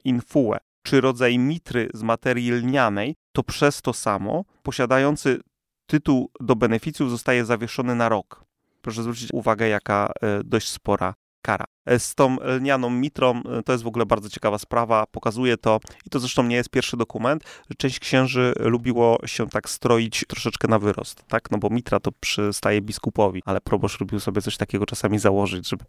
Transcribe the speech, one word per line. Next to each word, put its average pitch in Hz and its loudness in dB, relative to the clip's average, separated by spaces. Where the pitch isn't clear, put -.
infułę 120 0
czy 135 4
rodzaj 123 2
mitry 123 0
z 110 -10
materii 120 0
lnianej, 120 0
to 131 0
przez - 0
to 123 -2
samo 104 -2
posiadający 135 0
tytuł 139 2
do 123 2
beneficjów 123 0
zostaje 120 0
zawieszony 120 -2
na 117 2
rok. - -4
Proszę 113 -6
zwrócić 117 -6
uwagę, 110 0
jaka, 104 0
e, 104 0
dość - -2
spora 95 -2
kara. 101 -2
E, 123 2
z - -6
tą 131 4
lnianą 131 0
mitrą, 123 0
e, 120 -6
to - -2
jest 120 0
w 117 -6
ogóle 117 0
bardzo 104 0
ciekawa 104 -2
sprawa, 113 0
pokazuje 120 0
to, 110 2
i - -20
to 143 -2
zresztą 123 0
nie 120 0
jest 120 -2
pierwszy 123 0
dokument, 120 -2
że 131 -12
część 135 -2
księży 127 2
lubiło 117 2
się - -4
tak - -6
stroić 117 2
troszeczkę - -4
na 110 4
wyrost, - -2
tak? - -2
No - 0
bo 104 0
mitra 110 0
to - -2
przystaje 104 -2
biskupowi, 101 0
ale 95 -2
proboszcz - -2
lubił 101 -4
sobie 98 -2
coś - -6
takiego 104 -2
czasami 107 -2
założyć, 98 2
żeby - -6